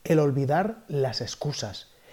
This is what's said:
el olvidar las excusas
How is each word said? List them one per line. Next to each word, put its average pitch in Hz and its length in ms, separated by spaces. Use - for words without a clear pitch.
el 165 160
olvidar 147 720
las 131 320
excusas 117 680